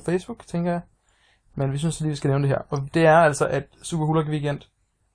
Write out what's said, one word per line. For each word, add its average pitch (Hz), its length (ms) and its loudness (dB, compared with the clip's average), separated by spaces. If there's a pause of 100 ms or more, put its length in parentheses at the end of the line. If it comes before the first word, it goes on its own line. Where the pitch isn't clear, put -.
Facebook, 185 420 -6
tænker 175 240 -4
jeg. 175 100 -4 (760)
Men 139 180 -2
vi 139 40 -6
synes 156 240 -4
lige, 156 80 -2
vi 147 60 -4
skal 143 140 -4
nævne 139 180 2
det - 80 2
her. - 140 -4
Og 143 120 -4 (120)
det 165 120 4
er 156 120 8
altså, 151 300 4
at 143 160 -2 (200)
Super 156 220 -4
Hulk 156 220 0
Weekend 147 320 -4 (560)